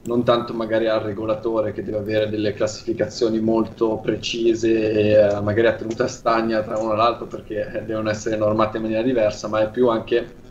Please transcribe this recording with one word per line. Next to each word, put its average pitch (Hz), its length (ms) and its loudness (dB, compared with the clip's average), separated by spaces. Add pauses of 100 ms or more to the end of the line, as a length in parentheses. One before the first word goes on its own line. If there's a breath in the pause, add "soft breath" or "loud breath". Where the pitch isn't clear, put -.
non 120 220 0
tanto 117 300 2
magari 113 340 0
al 110 140 2
regolatore 107 680 -2
che 101 120 -8
deve 104 140 -4
avere 107 320 0
delle 104 220 -2
classificazioni 113 840 -2
molto 110 640 0
precise 113 880 0
e, 107 180 4
eh, 104 300 6
magari 104 280 2
a 107 60 2
tenuta 110 340 -4
stagna 113 540 0
tra 107 160 -4
uno 110 160 -2
e - 20 0
l'altro 113 300 2
perché, - 460 -6
eh, 107 100 -6
devono 107 280 -2
essere 110 260 -2
normate 107 420 2
in 110 40 -4
maniera 110 200 0
diversa, 113 440 0
ma 107 140 -2
è 107 100 0
più 123 180 2
anche 117 500 -2 (120)